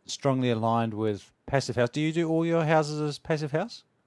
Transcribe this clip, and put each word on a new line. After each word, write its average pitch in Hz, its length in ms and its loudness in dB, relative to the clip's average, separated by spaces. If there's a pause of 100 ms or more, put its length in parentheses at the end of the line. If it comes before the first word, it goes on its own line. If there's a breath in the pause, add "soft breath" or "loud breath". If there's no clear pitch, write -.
strongly 131 420 0
aligned 113 440 2
with 104 380 -2 (140)
Passive 135 300 0
House. 120 140 2
Do 151 120 -4
you 156 100 0
do 160 180 0
all 160 160 2
your 165 200 2
houses 151 340 2
as 151 200 -4
Passive 151 320 -4
House? 175 320 -4 (240)